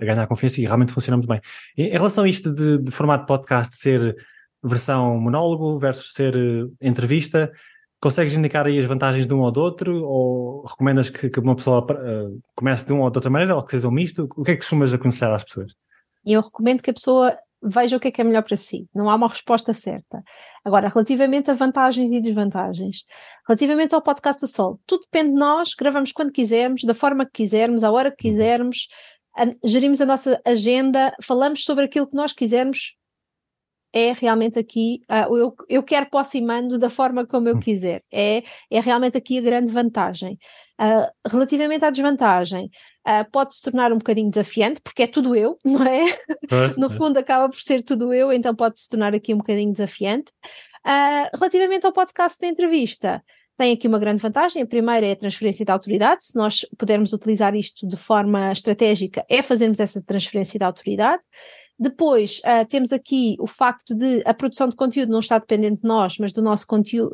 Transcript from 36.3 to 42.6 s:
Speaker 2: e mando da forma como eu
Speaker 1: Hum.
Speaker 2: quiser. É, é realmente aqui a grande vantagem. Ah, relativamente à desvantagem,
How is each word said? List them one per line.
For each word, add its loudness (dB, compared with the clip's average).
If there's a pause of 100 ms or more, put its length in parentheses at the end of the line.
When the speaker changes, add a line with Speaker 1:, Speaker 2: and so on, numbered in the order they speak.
Speaker 2:
e -2
mando -2
da 0
forma -2
como -2
eu 2
Speaker 1:
Hum. -2
Speaker 2:
quiser. -2 (100)
É, 0 (260)
é 0
realmente 0
aqui -4
a -2
grande 0
vantagem. -2 (400)
Ah, 2 (160)
relativamente 0
à 4
desvantagem, 0 (360)